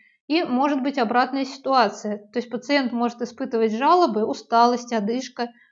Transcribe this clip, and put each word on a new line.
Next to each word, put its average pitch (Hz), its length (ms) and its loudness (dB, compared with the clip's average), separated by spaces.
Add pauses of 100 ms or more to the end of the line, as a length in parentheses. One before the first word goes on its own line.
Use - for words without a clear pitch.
(280)
И 349 160 0
может 269 360 0
быть 277 160 -4
обратная 247 480 0
ситуация, 220 760 0 (140)
то 247 60 -6
есть 233 120 -6
пациент 254 420 -2
может 233 280 -2
испытывать 233 520 -2
жалобы, 269 520 2
усталость, 240 680 2
одышка, 233 560 -4 (240)